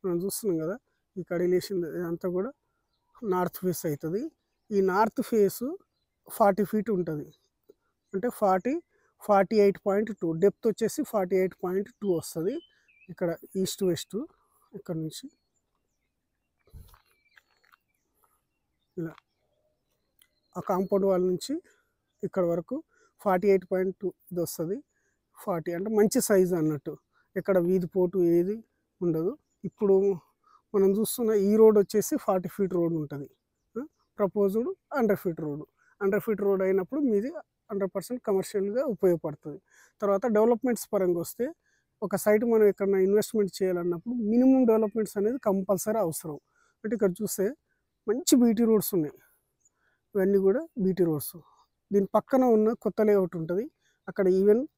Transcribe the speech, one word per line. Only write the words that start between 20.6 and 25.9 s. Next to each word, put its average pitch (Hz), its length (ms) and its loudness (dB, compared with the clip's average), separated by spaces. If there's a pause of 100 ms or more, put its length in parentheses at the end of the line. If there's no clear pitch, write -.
compound 196 400 0
wall 185 220 2
నుంచి 185 240 -6 (680)
ఇక్కడ 185 280 -4
వరకు 175 260 -4 (460)
ఫార్టీ 185 300 0
ఎయిట్ 190 180 2
పాయింట్ 185 300 -2
టూ 185 80 -6 (220)
ఇది 175 160 -6
వస్తుంది. 175 300 -6 (680)
ఫార్టీ 175 320 -6
అంటే 202 220 -6